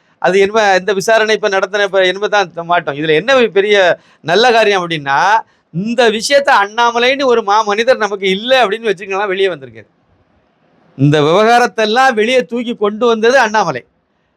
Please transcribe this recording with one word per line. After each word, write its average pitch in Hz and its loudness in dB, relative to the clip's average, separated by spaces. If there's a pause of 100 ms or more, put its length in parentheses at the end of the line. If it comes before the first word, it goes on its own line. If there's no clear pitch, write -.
(180)
அது 180 0
என்ன, 202 2
இந்த 190 -4
விசாரணை 214 0
இப்ப 208 -2
நடத்தின 196 -2
இப்ப 190 0
இனிமே 196 -2
தான் 196 -2
மாட்டோம். 165 -4
இதுல 151 -6
என்ன 220 2
பெரிய 190 2 (220)
நல்ல 208 0
காரியம் 202 2
அப்படின்னா, 147 -4 (560)
இந்த 226 0
விஷயத்த 277 0 (120)
அண்ணாமலைன்னு 240 0
ஒரு 233 2
மா 208 0
மனிதர் 220 0
நமக்கு 202 -4
இல்ல 233 0
அப்படின்னு 220 -4
வச்சுக்கலாம், 196 -6
வெளியே 190 -2
வந்திருக்காரு. 123 -12 (1120)
இந்த 147 2
விவகாரத்தெல்லாம் 220 2
வெளியே 240 0
தூக்கி 240 -8
கொண்டு 214 -4
வந்தது 233 2
அண்ணாமலை. 208 -2 (520)